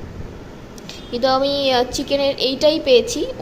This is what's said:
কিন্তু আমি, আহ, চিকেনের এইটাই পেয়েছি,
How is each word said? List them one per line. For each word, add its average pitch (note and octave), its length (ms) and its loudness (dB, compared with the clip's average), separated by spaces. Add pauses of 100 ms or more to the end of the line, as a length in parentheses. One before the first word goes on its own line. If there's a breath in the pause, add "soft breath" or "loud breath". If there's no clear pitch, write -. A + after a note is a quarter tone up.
(1120 loud breath)
কিন্তু A#3+ 260 0
আমি, C#4 160 2 (200)
আহ, B3 120 4 (100)
চিকেনের C#4 400 0 (140)
এইটাই D4+ 380 4
পেয়েছি, B3 340 4 (220)